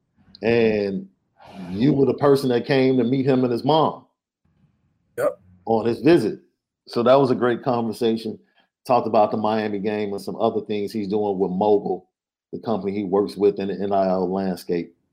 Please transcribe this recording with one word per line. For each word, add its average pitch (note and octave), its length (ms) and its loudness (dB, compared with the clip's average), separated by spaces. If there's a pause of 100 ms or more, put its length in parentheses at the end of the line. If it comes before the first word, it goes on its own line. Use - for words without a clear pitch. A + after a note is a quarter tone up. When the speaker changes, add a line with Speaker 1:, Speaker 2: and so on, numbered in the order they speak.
(420)
Speaker 1:
and G#2+ 640 2 (640)
you A2+ 240 2
were C#3 140 2
the B2 80 2
person C#3 340 2
that A#2+ 160 0
came C3 320 2
to B2 80 2
meet B2+ 220 0
him C3 180 2
and B2 80 0
his A2+ 120 -4
mom D3 420 2 (1120)
Speaker 2:
Yep. - 200 -2 (280)
Speaker 1:
on A2 180 2
his A#2 160 -2
visit. B2+ 400 2 (480)
So A#2+ 140 -2
that B2 180 6
was C3 100 2
a B2 40 0
great A#2 280 0
conversation, A2+ 760 -2 (460)
talked B2 220 0
about G#2+ 240 2
the A#2+ 60 -4
Miami G#2+ 420 -2
game G#2 340 -4
and G2 80 -8
some G2 200 -10
other A2+ 220 0
things G#2 300 -6
he's G#2+ 160 -6
doing G2+ 300 -2
with F#2 120 0
Mogul, F#2+ 580 0 (440)
the - 60 -10
company G2+ 340 -6
he G2+ 120 -4
works G2 320 -2
with F#2+ 220 2
in G2 100 -4
the F#2 120 -8
N G2+ 120 -4
I G2 160 2
L F#2 220 -2
landscape. F#2 640 -4 (180)